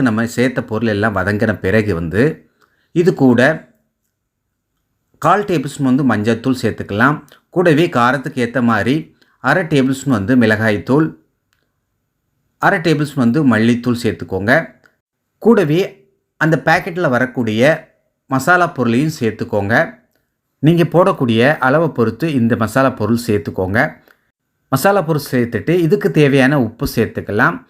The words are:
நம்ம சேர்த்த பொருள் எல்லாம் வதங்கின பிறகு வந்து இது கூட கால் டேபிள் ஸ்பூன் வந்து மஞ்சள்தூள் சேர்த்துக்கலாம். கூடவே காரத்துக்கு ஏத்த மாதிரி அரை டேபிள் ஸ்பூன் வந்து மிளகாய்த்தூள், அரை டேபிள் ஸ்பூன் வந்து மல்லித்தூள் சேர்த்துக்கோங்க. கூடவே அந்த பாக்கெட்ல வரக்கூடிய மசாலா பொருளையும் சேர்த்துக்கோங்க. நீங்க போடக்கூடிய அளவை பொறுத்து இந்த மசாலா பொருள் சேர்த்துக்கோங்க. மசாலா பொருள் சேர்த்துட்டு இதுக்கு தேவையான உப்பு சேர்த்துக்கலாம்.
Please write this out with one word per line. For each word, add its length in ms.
நம்ம 180
சேர்த்த 340
பொருள் 240
எல்லாம் 240
வதங்கின 360
பிறகு 340
வந்து 240
இது 180
கூட 160
கால் 300
டேபிள் 240
ஸ்பூன் 160
வந்து 220
மஞ்சள்தூள் 500
சேர்த்துக்கலாம். 520
கூடவே 320
காரத்துக்கு 480
ஏத்த 240
மாதிரி 260
அரை 220
டேபிள் 260
ஸ்பூன் 180
வந்து 140
மிளகாய்த்தூள், 640
அரை 280
டேபிள் 200
ஸ்பூன் 180
வந்து 260
மல்லித்தூள் 520
சேர்த்துக்கோங்க. 460
கூடவே 400
அந்த 140
பாக்கெட்ல 460
வரக்கூடிய 600
மசாலா 360
பொருளையும் 400
சேர்த்துக்கோங்க. 580
நீங்க 200
போடக்கூடிய 460
அளவை 220
பொறுத்து 300
இந்த 240
மசாலா 380
பொருள் 260
சேர்த்துக்கோங்க. 540
மசாலா 360
பொருள் 240
சேர்த்துட்டு 420
இதுக்கு 240
தேவையான 480
உப்பு 260
சேர்த்துக்கலாம். 600